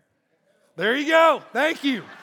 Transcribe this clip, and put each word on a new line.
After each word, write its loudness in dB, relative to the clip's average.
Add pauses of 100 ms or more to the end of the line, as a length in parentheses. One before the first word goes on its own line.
(760)
There -2
you -4
go. 4 (100)
Thank -4
you. -4 (180)